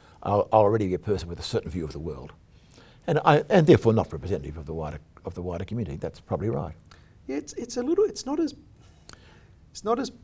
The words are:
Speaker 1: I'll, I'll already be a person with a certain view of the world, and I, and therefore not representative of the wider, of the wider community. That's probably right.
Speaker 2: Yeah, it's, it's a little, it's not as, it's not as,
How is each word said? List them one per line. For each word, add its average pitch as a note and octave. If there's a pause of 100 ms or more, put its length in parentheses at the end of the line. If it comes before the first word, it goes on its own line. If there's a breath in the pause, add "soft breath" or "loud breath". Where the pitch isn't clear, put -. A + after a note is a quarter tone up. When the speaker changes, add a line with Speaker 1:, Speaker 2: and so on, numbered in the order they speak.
(220 soft breath)
Speaker 1:
I'll, G2
I'll A2
already G#2
be F2+
a F2
person F2+
with E2
a E2+
certain -
view F2
of C#2+
the D2
world, D2 (720 soft breath)
and D3+
I, D#3
and F3+
therefore A2+
not A2+
representative D2+
of D2+
the D#2
wider, D#2 (260)
of E2+
the F2+
wider F2
community. G2+
That's -
probably G2
right. E2 (520 soft breath)
Speaker 2:
Yeah, C4
it's, D4
it's -
a B3
little, E4+
it's -
not C#4+
as, D#4 (1160 soft breath)
it's -
not A3+
as, C4 (120)